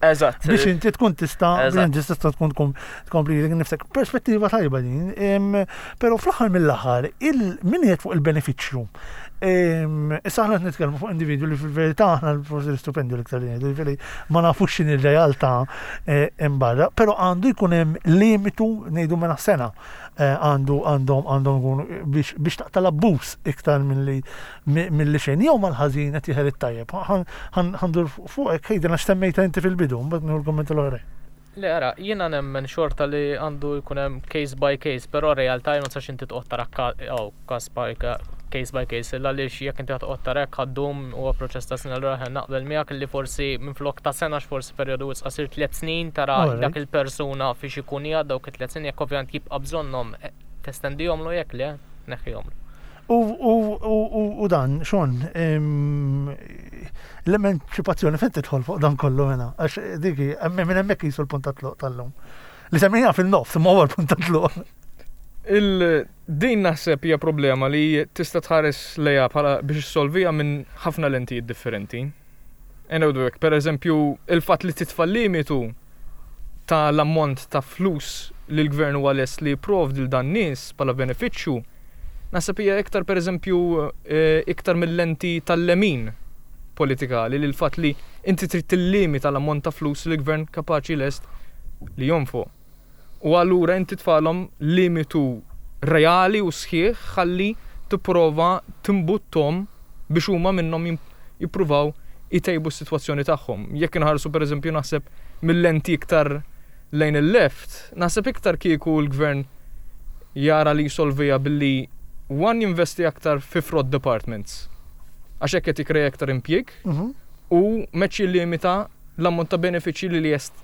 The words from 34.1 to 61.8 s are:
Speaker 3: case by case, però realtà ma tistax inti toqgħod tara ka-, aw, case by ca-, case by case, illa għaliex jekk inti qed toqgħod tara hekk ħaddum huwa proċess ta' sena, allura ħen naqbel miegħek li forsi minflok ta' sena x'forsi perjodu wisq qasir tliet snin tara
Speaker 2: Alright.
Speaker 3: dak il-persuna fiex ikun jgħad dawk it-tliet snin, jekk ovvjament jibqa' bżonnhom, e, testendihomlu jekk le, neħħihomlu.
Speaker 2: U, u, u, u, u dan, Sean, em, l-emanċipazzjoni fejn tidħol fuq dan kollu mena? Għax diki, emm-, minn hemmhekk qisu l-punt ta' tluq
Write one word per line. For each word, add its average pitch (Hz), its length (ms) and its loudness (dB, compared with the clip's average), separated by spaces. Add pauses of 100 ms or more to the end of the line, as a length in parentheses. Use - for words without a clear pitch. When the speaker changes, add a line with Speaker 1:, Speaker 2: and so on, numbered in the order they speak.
Speaker 3:
case 143 280 -4
by 139 240 0
case, 127 280 -6
però 147 280 2
realtà 127 400 0
ma 143 80 -4
tistax 135 240 -8
inti 131 160 -10
toqgħod 123 240 -10
tara 120 160 -4
ka-, 120 280 -4 (200)
aw, 110 140 -4 (180)
case 123 300 -8
by 117 240 -4
ca-, 120 160 -2 (340)
case 127 240 -6
by 127 160 -2
case, 117 240 -6
illa 135 160 -2
għaliex 135 380 -4
jekk 135 160 -6
inti 131 100 -6
qed 123 80 -6
toqgħod 135 240 -8
tara 135 220 0
hekk - 100 -14
ħaddum 139 460 -4 (100)
huwa 131 240 -2
proċess 127 320 -8
ta' 131 80 -6
sena, 131 220 -6
allura 135 240 -2
ħen 127 160 -8
naqbel 135 320 -6
miegħek 147 260 -4
li 135 160 -6
forsi 139 340 -4 (140)
minflok 143 400 -6
ta' 143 160 -2
sena 151 240 -4
x'forsi - 380 -8
perjodu 135 320 -4
wisq - 160 -8
qasir 139 260 -6
tliet 147 240 -2
snin 165 400 -4
tara 135 240 2
Speaker 2:
Alright. 127 240 2
Speaker 3:
dak 151 160 -2
il-persuna 139 720 -2 (100)
fiex 135 220 -8
ikun 143 260 -8
jgħad 151 240 -2
dawk 127 160 -8
it-tliet - 240 -10
snin, 151 160 -8
jekk 143 160 -6
ovvjament 143 320 -4
jibqa' 139 300 -8
bżonnhom, 131 440 -4 (140)
e, - 80 -14 (320)
testendihomlu 160 720 -4
jekk 143 240 -8
le, 147 100 -4 (380)
neħħihomlu. 113 500 -8 (460)
Speaker 2:
U, 233 80 2
u, 220 680 2
u, 220 260 0 (120)
u, - 20 2 (220)
u - 40 2
dan, 143 300 2 (100)
Sean, 139 300 2 (180)
em, 143 920 0 (1000)
l-emanċipazzjoni 185 920 0
fejn 240 180 0
tidħol 135 260 -2
fuq 180 160 -6
dan 147 160 4
kollu 139 320 2
mena? 127 220 -2 (100)
Għax 180 400 -4
diki, 143 380 0
emm-, 180 260 -2
minn 185 160 2
hemmhekk 196 240 0
qisu 147 160 -2
l-punt 139 240 -4
ta' 143 80 -4
tluq 135 300 -8